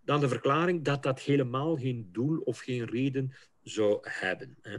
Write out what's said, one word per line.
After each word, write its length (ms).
dan 160
de 80
verklaring 560
dat 200
dat 180
helemaal 540
geen 360
doel 280
of 200
geen 260
reden 480
zou 380
hebben, 600
hè. 180